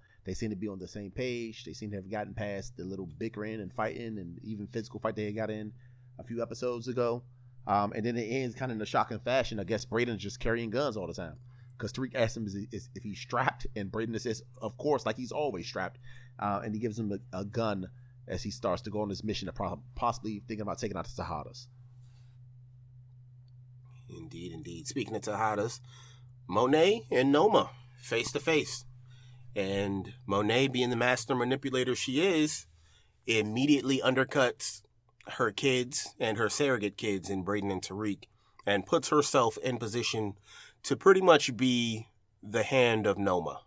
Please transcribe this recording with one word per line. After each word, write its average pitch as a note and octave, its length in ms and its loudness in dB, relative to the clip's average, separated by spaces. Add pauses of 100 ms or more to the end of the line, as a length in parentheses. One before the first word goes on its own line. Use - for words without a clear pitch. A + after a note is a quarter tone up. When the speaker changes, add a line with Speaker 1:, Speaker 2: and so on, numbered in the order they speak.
(240)
Speaker 1:
They F#2 120 -6
seem A2 160 -4
to G#2 40 -4
be F#2+ 120 -4
on G2 100 -8
the F2+ 100 -10
same G2+ 220 -10
page. A#2+ 560 -6
They - 80 -12
seem A2+ 160 -10
to G#2 60 -6
have F#2+ 160 -10
gotten G#2 240 -6
past G2+ 420 -6
the E2+ 60 -8
little F#2+ 240 -8
bickering A2 520 -8
and F#2 140 -10
fighting A2+ 460 -4
and E2+ 240 -10
even G#2 240 -8
physical A2 320 -8
fight A2 160 -2
they G#2+ 100 -2
had G#2 100 -4
got A2 140 -2
in G#2+ 240 -8 (460)
a - 40 -14
few A#2 200 -6
episodes A#2+ 440 -4
ago." B2 360 0 (420)
Um, G#2 280 2
and G#2+ 120 -2
then A#2+ 100 0
it A#2 120 -2
ends B2 280 -2
kinda B2+ 200 -4
in G#2+ 60 -4
a G#2 40 -4
shocking A2 340 0
fashion. B2 400 0
I G2 40 -2
guess G#2 220 -2
Brayden's A#2 360 0
just G2 180 -8
carrying A#2 300 0
guns B2 260 0
all F#2 120 -4
the E2 80 -6
time. D#2+ 220 -8 (420)
'Cause G#2+ 120 -6
Tariq B2+ 220 -4
asks A#2 240 2
him A2+ 80 -4
is G2 80 -4
he, G2 180 -6
is, G2+ 220 -10
if F#2+ 80 -12
he's G2 160 -10
strapped, - 480 0 (100)
and G2 160 -6
Brayden A2+ 300 -2
says, A2+ 220 -4 (180)
"Of - 160 -6
course," C#3 300 0
like A2+ 100 0
he's B2 140 -8
always C#3+ 340 -2
strapped. F#2 320 -4 (400)
Uh, G2+ 260 0
and G#2+ 120 -4
he G#2 40 -4
gives A2 200 -4
him G#2+ 120 -2
a, F#2+ 280 -8
a G2 60 -4
gun G2+ 440 -2 (360)
as F#2 160 -6
he G#2 100 -6
starts F2+ 300 -2
to - 80 -10
go G#2 120 -2
on G#2 80 -2
this G2 120 -6
mission G2 280 -4
of - 60 -10
pro-, F#2 260 -4 (140)
possibly A2 520 -4
thinking G#2+ 140 -6
about F#2+ 160 -6
taking G2 180 -4
out - 100 -4
the - 160 -8
Tejadas. E2 460 -10 (2500)
Speaker 2:
Indeed, E3+ 460 -12
indeed. D3+ 340 -12
Speaking A2+ 260 -4
of G#2 100 -4
Tejadas, G#2+ 580 0 (640)
Monet D#3 640 4
and C3+ 220 6
Noma E3 380 6 (260)
face A#2 340 -2
to D3 80 0
face. - 460 0 (680)
And G2 600 -2 (120)
Monet, G#2+ 440 4
being B2 200 2
the B2 60 0
master B2+ 400 2
manipulator B2+ 600 0
she C#3 300 0
is, D#3 400 2 (640)
immediately B2 720 4
undercuts C3 840 2 (440)
her A#2 240 0
kids B2+ 640 0
and A2 200 0
her A2 100 2
surrogate A2 480 0
kids G2 340 -2
in F#2+ 140 -2
Brayden G2+ 300 -2
and F#2 80 -4
Tariq G2+ 420 -4 (420)
and G2+ 200 2
puts - 240 2
herself C#3+ 480 4
in B2 200 -2
position A2 580 -2 (480)
to - 120 0
pretty F#3+ 260 8
much D3+ 360 6
be A#2 500 0 (340)
the G#2 220 0
hand A#2 420 6
of G2 120 4
Noma. F2+ 500 0